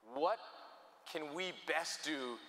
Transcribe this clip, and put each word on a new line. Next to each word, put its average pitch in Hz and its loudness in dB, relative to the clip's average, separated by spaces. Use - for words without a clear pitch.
What 220 6
can 151 -2
we 180 -2
best 165 2
do 135 0